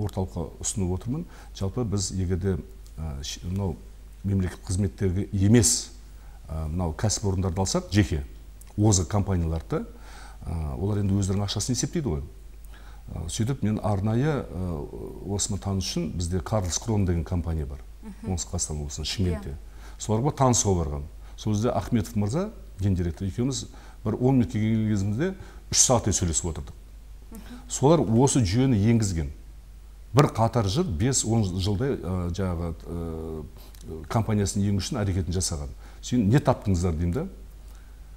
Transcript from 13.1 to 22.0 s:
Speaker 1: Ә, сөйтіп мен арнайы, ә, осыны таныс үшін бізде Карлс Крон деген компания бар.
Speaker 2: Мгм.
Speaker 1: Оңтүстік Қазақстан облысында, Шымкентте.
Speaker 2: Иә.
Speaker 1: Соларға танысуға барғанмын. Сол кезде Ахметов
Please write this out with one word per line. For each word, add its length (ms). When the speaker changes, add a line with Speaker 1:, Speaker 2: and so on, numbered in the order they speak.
Speaker 1:
Ә, 160
сөйтіп 340
мен 200
арнайы, 680
ә, 800
осыны 300
таныс 260
үшін 320
бізде 220
Карлс 400
Крон 260
деген 180
компания 420
бар. 140
Speaker 2:
Мгм. 320
Speaker 1:
Оңтүстік 220
Қазақстан 260
облысында, 240
Шымкентте. 440
Speaker 2:
Иә. 80
Speaker 1:
Соларға 360
танысуға 480
барғанмын. 240
Сол 160
кезде 160
Ахметов 460